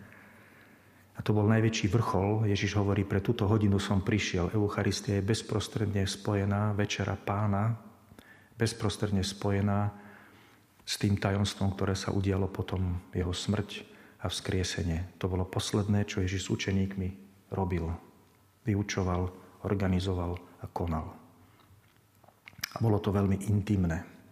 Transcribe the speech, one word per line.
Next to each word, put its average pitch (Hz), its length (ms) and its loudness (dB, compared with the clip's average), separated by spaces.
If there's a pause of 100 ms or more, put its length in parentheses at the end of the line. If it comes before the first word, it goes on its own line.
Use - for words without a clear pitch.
(1120)
A - 80 -14
to 107 160 2
bol 104 80 4
najväčší 110 480 4
vrchol. 110 560 2
Ježiš 98 300 0
hovorí: 98 260 2
„Pre 98 160 0
túto 117 240 0
hodinu 101 320 4
som 95 240 2
prišiel.“ 92 560 0
Eucharistia 101 640 0
je 98 80 -2
bezprostredne 101 800 -2
spojená, 101 640 0
večera 98 460 -2
Pána, 104 580 0 (800)
bezprostredne 101 640 0
spojená 101 720 0 (880)
s - 140 -6
tým 101 240 2
tajomstvom, 98 560 0
ktoré 95 160 0
sa - 240 -2
udialo 98 320 0
potom, 92 480 -2 (160)
jeho 90 180 -2
smrť 101 540 -4 (400)
a 95 80 -2
vzkriesenie. 90 880 -2
To 95 80 -2
bolo 92 160 0
posledné, 104 640 0
čo 95 160 -2
Ježiš 92 240 -2
s - 80 0
učeníkmi 95 520 0 (440)
robil. 90 400 0 (720)
Vyučoval, 92 640 0 (400)
organizoval 92 720 0 (240)
a - 80 -12
konal. 85 400 -4 (1600)
A - 80 -12
bolo 110 240 4
to 101 80 2
veľmi 98 400 2
intimné. 95 480 2 (320)